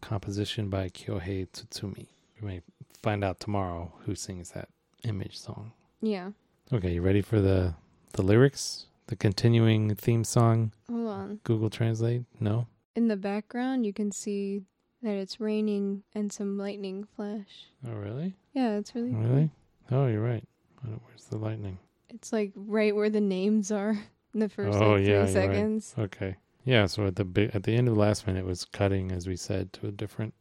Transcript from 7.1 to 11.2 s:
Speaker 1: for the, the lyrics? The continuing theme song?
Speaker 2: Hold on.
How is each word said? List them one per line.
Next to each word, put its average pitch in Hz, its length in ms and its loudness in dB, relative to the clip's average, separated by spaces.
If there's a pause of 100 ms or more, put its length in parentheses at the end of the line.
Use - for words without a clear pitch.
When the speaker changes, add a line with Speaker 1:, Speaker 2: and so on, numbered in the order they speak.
Speaker 1:
for 107 180 2
the, 95 340 4 (400)
the - 80 0
lyrics? 113 640 4 (220)
The - 80 -6
continuing 110 800 4
theme 117 280 2
song? 113 500 4 (160)
Speaker 2:
Hold 233 180 -4
on. 196 360 -8